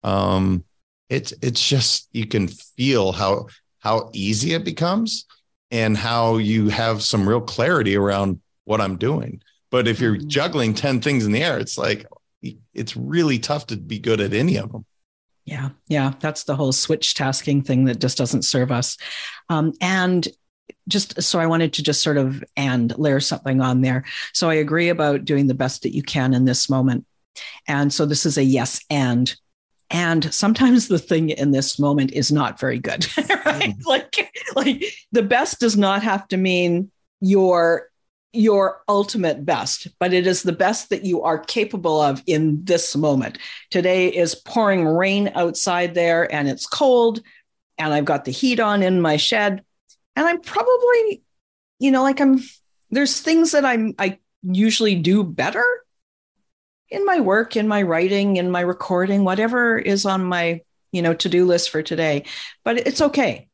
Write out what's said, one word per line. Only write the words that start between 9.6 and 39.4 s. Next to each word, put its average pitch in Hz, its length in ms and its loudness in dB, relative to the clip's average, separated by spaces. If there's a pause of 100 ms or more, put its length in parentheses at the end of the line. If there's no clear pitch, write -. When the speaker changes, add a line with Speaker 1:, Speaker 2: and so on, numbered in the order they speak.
Speaker 1:
But 127 180 2
if 110 140 0
you're 110 160 2
Speaker 2:
Mm-hmm. 147 100 -10
Speaker 1:
juggling 143 460 -2
ten 131 280 -2
things 131 240 0
in 104 60 0
the 113 100 0
air, 165 160 -2
it's - 200 -8
like, - 280 -4 (680)
it's 120 240 -10
really 139 420 0
tough 147 280 -6
to 113 100 -8
be 101 220 -10
good 113 200 0
at 98 140 -2
any 143 240 0
of - 140 -6
them. - 140 -14 (600)
Speaker 2:
Yeah. 135 240 -8 (180)
Yeah. 135 320 0
That's 151 240 -6
the 143 120 -2
whole 135 160 0
switch - 420 -2
tasking 139 500 0
thing 131 220 2
that 123 140 0
just 123 180 -2
doesn't 127 260 -2
serve 127 280 0
us. 123 260 -2 (520)
Um, 156 320 0
and 180 460 0 (600)
just, - 340 -4
so - 180 0
I 165 80 2
wanted 165 260 2
to 160 100 -6
just 147 180 0
sort 147 160 0
of, 135 260 -2 (120)
and 127 420 0
layer 139 220 2
something 131 420 -2
on 127 200 2
there. 131 220 0 (300)
So 170 160 0
I 160 60 2
agree 156 340 2
about 151 360 0
doing 139 220 2
the 127 60 2
best 127 300 -4
that - 120 -4
you 143 80 -4
can 131 300 0
in 127 120 4
this 127 240 0
moment. 131 360 0 (600)
And 143 260 0
so 156 120 0
this 147 200 -2
is 147 120 0
a 139 60 2
yes 131 460 0
and 127 440 0 (580)
and 165 420 0
sometimes 233 540 4
the 175 120 2
thing 160 320 0
in 143 200 0
this 135 260 0
moment 143 360 2
is 143 180 0
not 143 280 0
very 127 200 -2
good, - 340 -4
<laughs> - 40 -2
right? 302 600 -2
Speaker 3:
Mm. - 80 -12
Speaker 2:
Like, - 480 -2 (220)
like, 277 300 0 (260)
the 233 100 2
best 240 380 0
does 226 160 2
not 202 260 2
have 202 280 -2
to 190 80 -2
mean 180 540 0 (280)
your, 180 720 2 (420)
your 208 560 2
ultimate 202 580 0